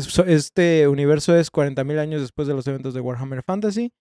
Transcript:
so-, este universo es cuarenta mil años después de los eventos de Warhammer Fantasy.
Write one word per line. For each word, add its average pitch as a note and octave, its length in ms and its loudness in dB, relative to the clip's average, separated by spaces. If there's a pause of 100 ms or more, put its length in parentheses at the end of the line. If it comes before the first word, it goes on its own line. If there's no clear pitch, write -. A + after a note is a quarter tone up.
so-, D#3 240 0
este E3 600 4
universo C#3+ 480 2
es E3 160 2
cuarenta C#3+ 320 -2
mil D3 160 -4
años D3+ 220 -4
después C#3 260 -6
de C#3+ 80 -2
los B2+ 120 -6
eventos C3+ 280 -8
de B2+ 60 -6
Warhammer B2+ 420 -8
Fantasy. G#3 580 -4